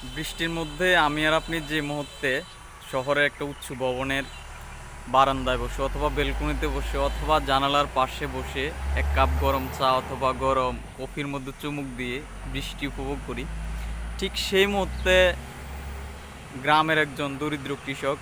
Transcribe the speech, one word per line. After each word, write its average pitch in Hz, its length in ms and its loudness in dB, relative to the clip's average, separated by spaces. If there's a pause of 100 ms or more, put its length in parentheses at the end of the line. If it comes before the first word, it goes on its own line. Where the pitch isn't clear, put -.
বৃষ্টির 156 460 -4
মধ্যে 165 480 2
আমি 151 300 4
আর 156 60 6
আপনি 165 280 0
যে 151 200 -2
মুহূর্তে 147 600 -2 (500)
শহরের 143 340 2
একটা 143 200 -2
উঁচু 143 300 -8
ভবনের 131 480 -2 (840)
বারান্দায় 131 500 4
বসে 120 240 -2
অথবা 143 280 0
ব্যালকনিতে 143 580 0
বসে 143 300 -2
অথবা 143 420 2
জানালার 139 460 4 (100)
পাশে 131 320 0
বসে 131 440 -4 (240)
এক 135 100 2 (100)
কাপ 135 140 6 (120)
গরম 135 260 2 (120)
চা 131 120 4
অথবা 131 400 2
গরম 127 460 2 (220)
কফির 139 280 -6
মধ্যে 139 240 -6 (100)
চুমুক 147 240 -4
দিয়ে 127 360 -6 (300)
বৃষ্টি 135 360 -4
উপভোগ 139 300 -4 (100)
করি, 123 180 -6 (760)
ঠিক 190 160 -2
সেই 196 320 4
মুহূর্তে 185 640 4 (1300)
গ্রামের 156 360 4
একজন 143 400 0
দরিদ্র 139 480 -4
কৃষক 139 360 -2